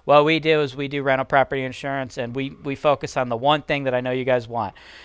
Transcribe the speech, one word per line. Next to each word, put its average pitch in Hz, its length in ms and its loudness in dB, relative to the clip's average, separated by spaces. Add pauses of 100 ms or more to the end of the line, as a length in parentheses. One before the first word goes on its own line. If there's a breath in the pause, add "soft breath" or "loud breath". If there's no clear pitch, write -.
What 147 220 6
we 160 140 2
do 156 200 4
is 135 160 -2
we 139 120 -6
do 143 140 -6
rental 135 220 2
property 135 400 2
insurance, 135 540 -8
and 120 180 -6
we, 135 140 -4
we 139 240 -8
focus 139 420 -2
on 127 140 -2
the 120 60 -2
one 143 260 0
thing 143 220 -4
that 127 100 -2
I 127 80 -2
know 127 80 -4
you 127 140 -4
guys 123 220 0
want: 113 280 -6 (300 loud breath)